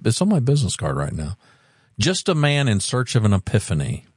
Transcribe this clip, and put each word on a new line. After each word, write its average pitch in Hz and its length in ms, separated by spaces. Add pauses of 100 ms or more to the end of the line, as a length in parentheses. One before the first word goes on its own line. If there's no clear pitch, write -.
it's 113 160
on 190 100
my 190 100
business 131 360
card 67 220
right 73 160
now. 78 240 (600)
Just 180 280
a 190 60
man 143 340
in 104 120
search 123 340
of 117 100
an 104 100
epiphany. - 720 (120)